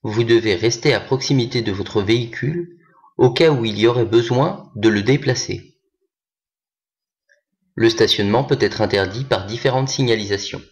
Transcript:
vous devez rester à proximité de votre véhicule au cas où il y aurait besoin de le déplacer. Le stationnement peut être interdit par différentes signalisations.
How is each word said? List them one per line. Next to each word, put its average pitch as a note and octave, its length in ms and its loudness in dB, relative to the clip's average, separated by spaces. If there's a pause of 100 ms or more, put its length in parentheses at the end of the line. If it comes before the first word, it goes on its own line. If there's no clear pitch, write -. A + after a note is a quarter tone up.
vous A2+ 200 -2
devez A2 320 2
rester A#2 380 0
à G2+ 80 -2
proximité B2+ 600 -2
de G#2 120 -4
votre G2+ 280 -4
véhicule A#2+ 760 -4 (380)
au B2+ 120 6
cas D#3+ 220 4
où A#2+ 140 0
il G#2+ 120 -4
y G#2+ 100 4
aurait A#2+ 180 2
besoin B2 720 0
de G#2+ 100 2
le G#2 160 2
déplacer. C3 760 -2 (2000)
Le A2+ 140 4
stationnement A2 560 2
peut C#3 160 0
être G#2 180 -2
interdit G2+ 460 0
par G2 200 -2
différentes B2+ 440 -2
signalisations. G#2+ 720 -2 (100)